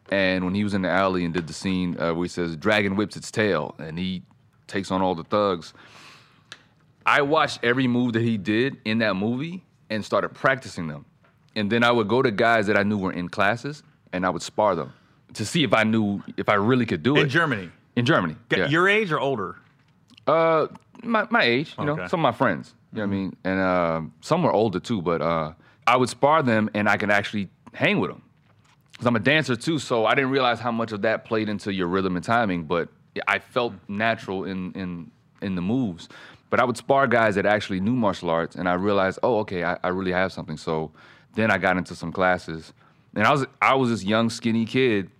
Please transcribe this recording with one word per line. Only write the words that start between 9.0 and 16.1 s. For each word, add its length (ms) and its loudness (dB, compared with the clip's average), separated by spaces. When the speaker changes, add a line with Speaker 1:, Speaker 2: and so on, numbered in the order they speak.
Speaker 1:
movie 500 -4
and 160 -6
started 240 0
practicing 580 -2
them. 160 -12
And 160 -2
then 140 2
I 80 6
would 160 2
go 140 2
to 100 2
guys 360 4
that 100 4
I 60 4
knew 140 0
were 140 -2
in 160 -6
classes, 560 -2
and 120 -2
I 40 2
would 120 -4
spar 340 0
them 180 -6
to 120 -6
see 180 0
if 100 0
I 120 6
knew, 360 0